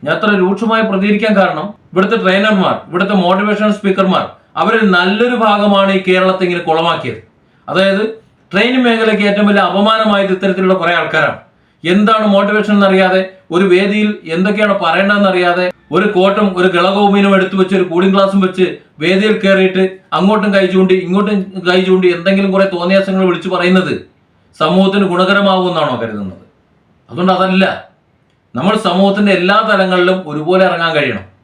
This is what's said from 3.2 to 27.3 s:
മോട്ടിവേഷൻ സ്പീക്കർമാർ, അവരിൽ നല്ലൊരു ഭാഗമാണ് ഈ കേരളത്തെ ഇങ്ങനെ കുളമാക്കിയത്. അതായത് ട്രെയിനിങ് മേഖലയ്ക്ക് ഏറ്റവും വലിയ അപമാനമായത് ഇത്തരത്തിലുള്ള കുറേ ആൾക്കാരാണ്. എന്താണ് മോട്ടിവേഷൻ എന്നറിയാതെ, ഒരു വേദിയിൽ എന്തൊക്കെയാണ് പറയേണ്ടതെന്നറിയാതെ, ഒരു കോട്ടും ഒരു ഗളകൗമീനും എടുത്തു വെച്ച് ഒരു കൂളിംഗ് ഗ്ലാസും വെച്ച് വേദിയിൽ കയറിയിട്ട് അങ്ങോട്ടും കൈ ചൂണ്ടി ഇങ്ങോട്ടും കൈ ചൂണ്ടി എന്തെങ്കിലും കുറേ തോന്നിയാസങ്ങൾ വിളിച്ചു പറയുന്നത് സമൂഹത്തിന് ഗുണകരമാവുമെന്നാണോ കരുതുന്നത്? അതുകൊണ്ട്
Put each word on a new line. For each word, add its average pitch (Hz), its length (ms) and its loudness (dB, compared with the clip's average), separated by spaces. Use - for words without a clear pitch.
മോട്ടിവേഷൻ 208 440 0
സ്പീക്കർമാർ, 190 460 0
അവരിൽ 220 220 0
നല്ലൊരു 208 400 0
ഭാഗമാണ് 202 500 2
ഈ 185 120 0
കേരളത്തെ 185 380 0
ഇങ്ങനെ 175 220 -4
കുളമാക്കിയത്. 160 520 -2
അതായത് 196 320 0
ട്രെയിനിങ് 240 340 0
മേഖലയ്ക്ക് 220 440 0
ഏറ്റവും 202 200 0
വലിയ 196 200 2
അപമാനമായത് 208 640 0
ഇത്തരത്തിലുള്ള 185 460 0
കുറേ 170 180 0
ആൾക്കാരാണ്. 156 380 -2
എന്താണ് 214 420 2
മോട്ടിവേഷൻ 208 420 0
എന്നറിയാതെ, 190 440 2
ഒരു 185 180 2
വേദിയിൽ 202 360 2
എന്തൊക്കെയാണ് 202 480 0
പറയേണ്ടതെന്നറിയാതെ, 180 840 0
ഒരു 202 180 2
കോട്ടും 196 320 2
ഒരു 185 180 2
ഗളകൗമീനും 196 600 2
എടുത്തു 190 240 0
വെച്ച് 185 180 0
ഒരു 180 120 2
കൂളിംഗ് 185 260 2
ഗ്ലാസും 196 300 2
വെച്ച് 185 200 0
വേദിയിൽ 196 400 2
കയറിയിട്ട് 190 420 2
അങ്ങോട്ടും 202 380 2
കൈ 196 80 2
ചൂണ്ടി 185 220 4
ഇങ്ങോട്ടും 202 380 -2
കൈ 185 100 2
ചൂണ്ടി 185 280 2
എന്തെങ്കിലും 190 380 0
കുറേ 190 200 2
തോന്നിയാസങ്ങൾ 190 560 0
വിളിച്ചു 170 240 -4
പറയുന്നത് 180 380 0
സമൂഹത്തിന് 190 520 2
ഗുണകരമാവുമെന്നാണോ 185 920 0
കരുതുന്നത്? 104 420 -10
അതുകൊണ്ട് 180 260 -2